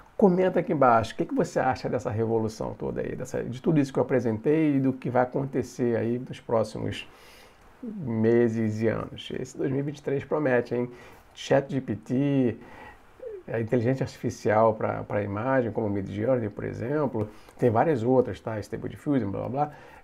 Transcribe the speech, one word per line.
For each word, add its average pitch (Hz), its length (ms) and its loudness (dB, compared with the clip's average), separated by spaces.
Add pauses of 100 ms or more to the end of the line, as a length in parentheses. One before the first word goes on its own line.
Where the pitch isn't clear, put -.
(160)
comenta 185 440 4
aqui 170 120 -2
embaixo 120 420 4
o - 20 -18
que, 170 80 0
que 262 100 -6
você 170 240 0
acha 127 300 0
dessa 131 220 -4
revolução 110 680 -2
toda - 220 -6
aí, - 160 -6
dessa, - 260 -6
de 120 180 -8
tudo 156 200 4
isso 131 120 0
que - 60 -2
eu 123 60 4
apresentei 139 720 2
e 135 40 2
do 131 120 2
que 131 180 -8
vai 127 120 4
acontecer 127 720 -2
aí 117 240 -2
nos - 180 -12
próximos 110 720 -2 (760)
meses 113 960 2
e 113 60 2
anos. - 500 -4
Esse - 220 -10
dois 156 140 -2
mil 139 80 0
e - 20 0
vinte 147 160 -8
e - 60 -20
três 139 180 -2
promete, 127 500 0
hein? 120 160 0 (460)
Chat 135 340 2
G 131 120 -2
P 104 160 -4
T, 131 600 0 (880)
a 110 100 -4
inteligência 123 460 0
artificial 110 680 2
pra, 107 280 -4
pra 104 180 -4
imagem, 110 520 0
como 110 160 -2
o - 20 -2
Midjourney, 101 580 -2
por - 140 -10
exemplo. 110 680 -2 (300)
Tem 120 120 4
várias 117 340 2
outras, 123 340 4
tá? 110 220 -6
Stable 104 280 -8
Diffusion, 113 420 0
blá, 104 180 -6
blá, - 0 -
blá. 143 240 -2 (320)